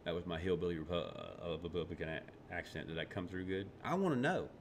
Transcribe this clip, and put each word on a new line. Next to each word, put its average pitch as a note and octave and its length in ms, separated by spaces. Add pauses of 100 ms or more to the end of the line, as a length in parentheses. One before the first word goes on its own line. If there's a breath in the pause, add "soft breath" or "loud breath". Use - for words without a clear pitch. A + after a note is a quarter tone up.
That E2 100
was F2 100
my E2+ 140
hillbilly F2 380
Repu-, D#2+ 340 (320)
uh, E2 180
Republican E2 480
a-, - 440
accent. E2+ 340
Did D#2+ 100
that D#2+ 120
come F2+ 180
through F#2 180
good? F#2+ 220 (160)
I D3 120
wanna F#3 200
know. C#3+ 320 (140)